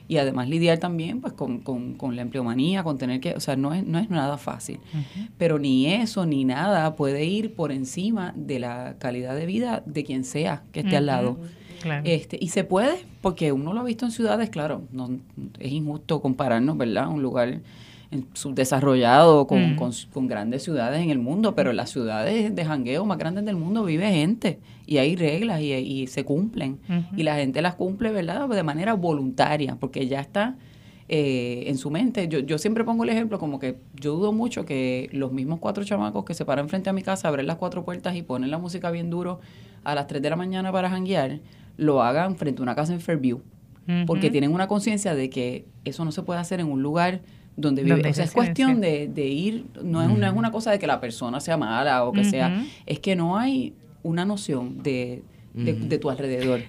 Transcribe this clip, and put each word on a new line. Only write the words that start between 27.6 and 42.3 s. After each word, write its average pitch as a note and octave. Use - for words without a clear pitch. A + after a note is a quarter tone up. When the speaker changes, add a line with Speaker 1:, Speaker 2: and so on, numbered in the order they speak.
Speaker 1:
las F3
cumple, G3
¿verdad? G3+
De G3+
manera E3
voluntaria, C#3+
porque C#3
ya C#3
está, G#3
eh, B2+
en C#3
su D3
mente. F#3+
Yo, D3+
yo D3+
siempre A3
pongo A3+
el A#3+
ejemplo A3
como C#3+
que B2+
yo D3
dudo G#3
mucho A3+
que C3
los C3+
mismos C#3
cuatro G3+
chamacos G#3
que E3+
se -
paran C#3+
frente F#3+
a -
mi F#3+
casa, F#3
abren C#3+
las E3
cuatro F3
puertas F3+
y E3+
ponen C3
la D#3
música F3
bien E3+
duro F3
a D3
las C#3+
tres C#3
de D3
la D#3+
mañana F#3
para F3+
janguear, F3+
lo C#3+
hagan E3